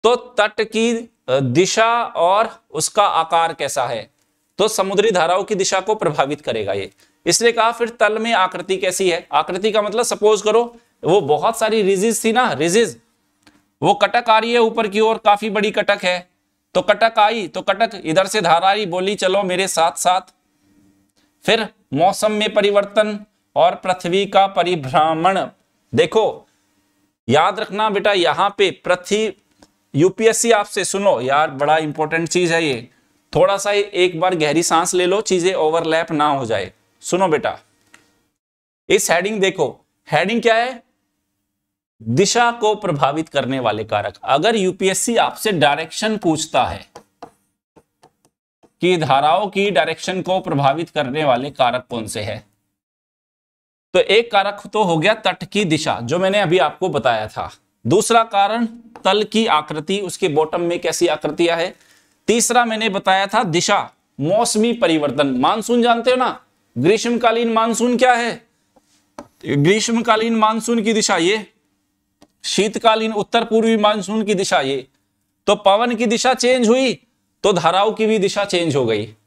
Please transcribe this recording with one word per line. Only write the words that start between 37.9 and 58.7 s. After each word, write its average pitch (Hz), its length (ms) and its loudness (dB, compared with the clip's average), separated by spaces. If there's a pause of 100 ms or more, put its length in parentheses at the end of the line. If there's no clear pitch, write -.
इस 202 220 0
हेडिंग 190 300 0
देखो, 180 280 0 (400)
हेडिंग 190 340 0
क्या 226 120 2
है? 240 280 -4 (1160)
दिशा 196 500 2
को 214 240 0
प्रभावित 160 540 -2
करने 135 320 -4
वाले 110 240 -2
कारक। 104 400 -4
अगर 175 320 2
यूपीएससी 190 600 0
आपसे 185 360 0
डायरेक्शन 160 640 0
पूछता 151 480 0
है 85 220 -8 (2000)
कि 180 140 2
धाराओं 151 520 2
की 196 220 0
डायरेक्शन 170 520 -2
को 185 180 -2
प्रभावित 156 500 -2
करने 147 340 -4
वाले 135 260 0
कारक 123 400 -2
कौन 113 160 -6
से 107 140 -8
हैं, 104 200 -8 (1500)
तो 185 60 4
एक 226 320 2
कारक 202 300 -2 (100)
तो 214 100 0
हो 170 160 2
गया 180 180 2
तट 180 280 -4
की 202 200 -2
दिशा, 147 380 -2
जो 139 160 -2
मैंने 190 220 0
अभी 180 180 2
आपको 170 300 0
बताया 117 400 -2
था। 87 220 -10 (340)
दूसरा 214 400 2
कारण 220 420 0 (380)